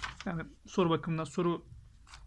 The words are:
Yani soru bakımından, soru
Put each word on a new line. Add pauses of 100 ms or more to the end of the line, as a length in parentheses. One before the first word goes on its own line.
(260)
Yani (240)
soru
bakımından,
soru (600)